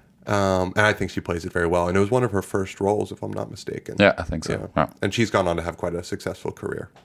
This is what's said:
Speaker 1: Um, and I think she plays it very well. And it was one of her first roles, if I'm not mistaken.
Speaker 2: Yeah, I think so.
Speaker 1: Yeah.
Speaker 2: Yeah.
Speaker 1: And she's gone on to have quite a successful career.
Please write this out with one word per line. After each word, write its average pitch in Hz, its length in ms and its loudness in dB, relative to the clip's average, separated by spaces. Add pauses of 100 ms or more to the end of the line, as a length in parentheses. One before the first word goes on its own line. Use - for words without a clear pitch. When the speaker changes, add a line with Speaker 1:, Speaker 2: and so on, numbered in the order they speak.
(320)
Speaker 1:
Um, 95 440 2
and 107 100 4
I 104 80 6
think 95 180 -4
she - 100 -6
plays 87 240 -4
it 92 80 -8
very 87 140 2
well. 87 200 2
And 90 100 2
it - 20 6
was 101 100 2
one 123 140 2
of 107 80 -2
her 98 100 0
first - 380 -4
roles, 101 320 0
if 101 100 -14
I'm 104 120 -8
not 107 180 -6
mistaken. - 480 -10
Speaker 2:
Yeah, - 180 8
I 92 60 -4
think 80 220 -4
so. - 80 -2
Speaker 1:
Yeah. - 220 -6
Speaker 2:
Yeah. 78 140 2 (120)
Speaker 1:
And 98 120 0
she's 113 160 2
gone 95 180 2
on 85 100 2
to 80 40 -2
have 82 160 -6
quite 87 160 -4
a 90 100 -6
successful - 480 -8
career. - 380 -8 (160)